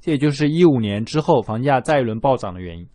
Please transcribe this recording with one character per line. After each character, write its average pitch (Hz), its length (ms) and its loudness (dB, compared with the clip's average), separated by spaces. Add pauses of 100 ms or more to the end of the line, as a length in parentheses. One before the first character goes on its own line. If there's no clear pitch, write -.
这 165 100 -4
也 147 60 0
就 147 140 0
是 147 180 0
一 170 160 4
五 139 140 6
年 107 260 -2
之 151 160 -2
后 143 200 2
房 110 200 -6
价 135 180 2
再 147 200 0
一 131 40 0
轮 113 160 -4
暴 135 160 2
涨 101 180 -8
的 90 60 -14
原 87 200 -12
因。 85 160 -18